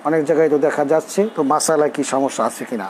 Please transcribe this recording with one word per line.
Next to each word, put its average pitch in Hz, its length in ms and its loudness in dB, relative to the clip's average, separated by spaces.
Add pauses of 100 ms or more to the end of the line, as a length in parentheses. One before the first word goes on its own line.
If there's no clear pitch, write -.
অনেক 151 220 0
জায়গায় 156 240 4
তো 147 80 4
দেখা 143 280 0
যাচ্ছে, 160 500 0
তো 160 80 -2
মাসালা 151 440 2
কি 147 160 -4
সমস্যা 131 420 -2
আছে 117 200 -6
কি 120 120 -8
না? 98 120 -6